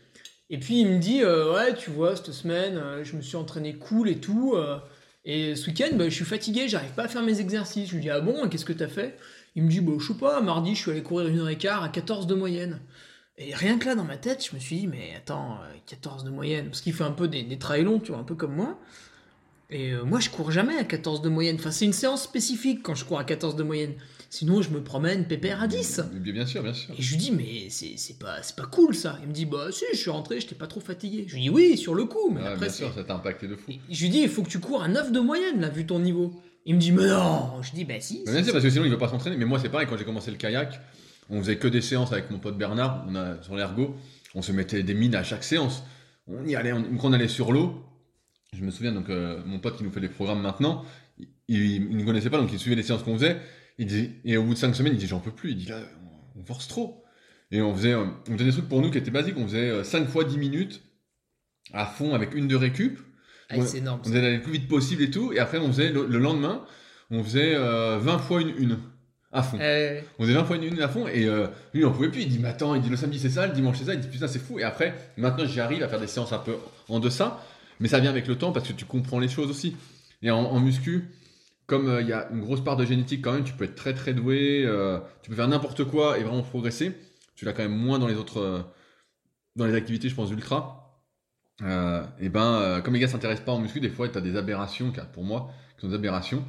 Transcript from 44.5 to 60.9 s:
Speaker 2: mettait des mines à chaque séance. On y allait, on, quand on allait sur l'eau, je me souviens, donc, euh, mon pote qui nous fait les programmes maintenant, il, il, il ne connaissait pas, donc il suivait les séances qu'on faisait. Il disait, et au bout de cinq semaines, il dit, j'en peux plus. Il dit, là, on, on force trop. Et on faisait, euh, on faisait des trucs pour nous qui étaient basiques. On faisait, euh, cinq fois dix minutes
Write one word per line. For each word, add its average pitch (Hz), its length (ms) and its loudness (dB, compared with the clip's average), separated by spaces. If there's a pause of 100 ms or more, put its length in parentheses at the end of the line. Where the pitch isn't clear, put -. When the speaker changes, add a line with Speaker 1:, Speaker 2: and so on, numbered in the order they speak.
Speaker 2:
mettait 95 300 0
des 92 100 0
mines 113 220 4
à 92 80 0
chaque - 220 -6
séance. 151 380 0 (440)
On 120 180 -10
y 147 120 0
allait, 120 180 0
on, 113 80 0 (160)
quand 127 100 2
on 131 60 6
allait 120 140 4
sur 117 240 0
l'eau, 170 340 2 (680)
je 95 100 -10
me 95 60 -2
souviens, 117 220 -2
donc, 95 160 -4
euh, 87 380 -4
mon 95 140 -6
pote 92 180 -4
qui - 40 -8
nous 98 80 -4
fait 95 100 -6
les 92 100 -2
programmes 101 320 -2
maintenant, 123 420 0 (320)
il, - 100 -16 (220)
il, 104 420 2
il 110 60 0
ne 104 80 0
connaissait 110 240 2
pas, 147 80 2
donc 131 160 2
il 98 60 -4
suivait 120 180 2
les 110 60 2
séances 113 200 -2
qu'on 113 120 -2
faisait. 160 240 2 (400)
Il 113 80 -2
disait, 107 240 0 (160)
et 113 100 4
au 110 80 4
bout 117 80 4
de 117 60 -2
cinq 127 180 2
semaines, 143 160 4
il 113 60 4
dit, 98 80 -2
j'en 90 140 -2
peux 110 100 -8
plus. 147 220 -6
Il 104 40 -4
dit, 90 120 -8
là, 110 100 -8 (580)
on, 98 40 -14
on 92 40 -16
force - 240 -10
trop. - 340 -8 (480)
Et 107 120 2
on 104 120 2
faisait, 113 200 2
euh, 107 100 0 (240)
on 120 60 -4
faisait 117 100 2
des 131 80 6
trucs 165 160 -2
pour 135 140 4
nous 165 80 2
qui 143 80 0
étaient 110 120 -2
basiques. 156 280 0
On 120 80 -2
faisait, 113 240 0
euh, 101 140 0
cinq 160 220 0
fois 160 180 2
dix 139 120 -2
minutes 147 460 -2 (920)